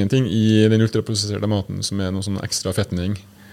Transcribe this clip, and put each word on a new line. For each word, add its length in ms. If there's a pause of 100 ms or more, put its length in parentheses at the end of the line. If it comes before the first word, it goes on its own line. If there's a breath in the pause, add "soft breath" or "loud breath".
ingenting 220
i 400
den 140
ultraprosesserte 680
maten 340
som 180
er 100
noe 100
sånn 220
ekstra 300
fetning, 440 (360 loud breath)